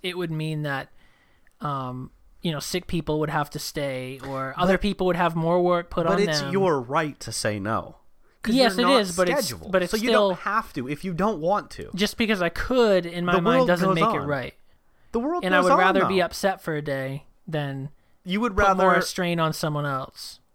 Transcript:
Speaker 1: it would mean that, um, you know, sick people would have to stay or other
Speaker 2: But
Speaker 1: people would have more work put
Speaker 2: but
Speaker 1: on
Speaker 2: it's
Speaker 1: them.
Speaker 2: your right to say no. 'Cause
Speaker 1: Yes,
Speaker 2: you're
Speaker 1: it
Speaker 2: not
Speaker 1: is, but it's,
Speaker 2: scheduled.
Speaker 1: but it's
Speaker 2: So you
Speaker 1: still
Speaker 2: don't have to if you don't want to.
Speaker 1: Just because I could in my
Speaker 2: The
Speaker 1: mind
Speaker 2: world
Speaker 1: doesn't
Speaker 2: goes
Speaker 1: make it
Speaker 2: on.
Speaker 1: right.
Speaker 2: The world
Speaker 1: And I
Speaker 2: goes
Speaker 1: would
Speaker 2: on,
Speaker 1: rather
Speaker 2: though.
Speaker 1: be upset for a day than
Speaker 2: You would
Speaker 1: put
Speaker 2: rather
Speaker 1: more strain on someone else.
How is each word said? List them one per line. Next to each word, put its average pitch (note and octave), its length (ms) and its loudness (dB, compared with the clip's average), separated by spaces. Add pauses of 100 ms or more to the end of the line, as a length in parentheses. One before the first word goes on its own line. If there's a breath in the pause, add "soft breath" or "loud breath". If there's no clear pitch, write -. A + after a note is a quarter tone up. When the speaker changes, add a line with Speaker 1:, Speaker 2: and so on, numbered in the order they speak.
Speaker 1:
it F3+ 140 -6
would E3+ 140 -4
mean D#3 320 -4
that, C#3 260 -6 (720 soft breath)
um, C3 500 -6 (300)
you E3+ 100 -2
know, D3 80 -4
sick - 280 -8
people D#3 320 -2
would D3+ 120 0
have D3 200 -2
to D3+ 80 -8
stay C3 680 -8
or C3+ 300 -6
other F3+ 180 2
Speaker 2:
But F3 60 0
Speaker 1:
people F#3+ 260 0
would F3 80 2
have E3+ 200 0
more E3+ 260 2
work F3 280 2
put E3+ 160 -2
Speaker 2:
but F3 80 2
Speaker 1:
on G3 80 2
Speaker 2:
it's D#3 200 0
Speaker 1:
them. C#3 120 -6
Speaker 2:
your F#3 280 2
right C#3+ 380 -2
to - 120 -12
say G#2+ 280 -2
no. G2+ 380 -4 (460)
'Cause A3+ 120 0
Speaker 1:
Yes, A#3 220 4
Speaker 2:
you're B3 100 2
Speaker 1:
it C#4 40 4
Speaker 2:
not B3+ 100 6
Speaker 1:
is, F3+ 140 -2
but F3+ 140 2
it's, B3+ 180 0
Speaker 2:
scheduled. A2+ 240 -10
Speaker 1:
but F#3 120 4
it's E3+ 80 -6
Speaker 2:
So A3 60 0
you A#3 120 0
Speaker 1:
still G#3 200 4
Speaker 2:
don't F3 120 -4
have G#3 320 -2
to B2+ 140 -6
if D3 160 -6
you F#3 100 -4
don't F#3 260 -2
want E3+ 320 -2
to. - 240 -12
Speaker 1:
Just G3+ 220 -2
because G#3+ 240 0
I E3+ 80 0
could G#3 560 2
in F3 200 -6
my F3 100 2
Speaker 2:
The F3+ 60 4
Speaker 1:
mind A3+ 160 4
Speaker 2:
world B3+ 100 4
Speaker 1:
doesn't F3 220 4
Speaker 2:
goes F#3+ 60 4
Speaker 1:
make - 80 4
it A3 40 4 (140)
Speaker 2:
on. C#3+ 60 -6
Speaker 1:
right. C3+ 260 -4 (580)
Speaker 2:
The A3 80 0
world D#4+ 240 -2
Speaker 1:
And F#3 100 0
I F#3 40 6
Speaker 2:
goes F3+ 80 6
Speaker 1:
would F3+ 80 6
Speaker 2:
on, D4+ 60 6
Speaker 1:
rather F#3+ 220 4
Speaker 2:
though. E3+ 60 2
Speaker 1:
be F#3 140 2
upset F#3+ 400 -2
for D#3+ 140 -4
a D3 60 -4
day C3+ 440 -6 (220)
than C#3+ 420 -6 (360)
Speaker 2:
You F#3+ 140 -2
would A3 160 0
Speaker 1:
put G3+ 80 4
Speaker 2:
rather F#3+ 220 4
Speaker 1:
more F3 160 4
strain F3 380 -2
on D#3+ 140 2
someone D3+ 320 -4
else. - 540 -8 (160)